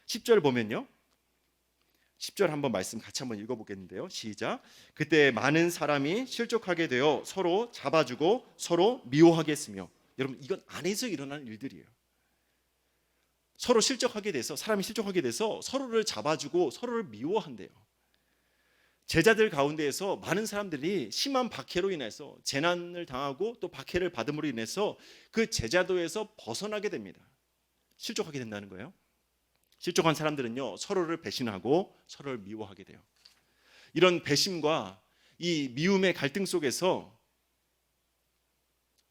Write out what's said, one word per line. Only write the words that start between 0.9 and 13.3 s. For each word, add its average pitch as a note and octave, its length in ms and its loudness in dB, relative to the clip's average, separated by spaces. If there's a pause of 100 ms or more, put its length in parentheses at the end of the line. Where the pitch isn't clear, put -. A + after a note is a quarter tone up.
십 - 200 -12
절 F3 140 2
한번 C#3+ 220 -2
말씀 F#2+ 260 -4
같이 - 240 -10
한번 A#2 180 -6
읽어보겠는데요. G#2 680 -10
시작. A#2 540 -6 (320)
"그때 D3 380 6
많은 D3 360 4
사람이 D#3 580 0
실족하게 G3+ 600 -2
되어 B2+ 380 4
서로 F#3+ 460 0
잡아주고 D#3 840 2
서로 G3+ 500 2
미워하게 D#3 460 8
했으며." G2 380 -6 (280)
여러분, C3 240 -4
이건 F#3 240 -6
안에서 G3+ 420 -4
일어나는 C#3+ 380 -8
일들이에요. G#2+ 380 -12 (1700)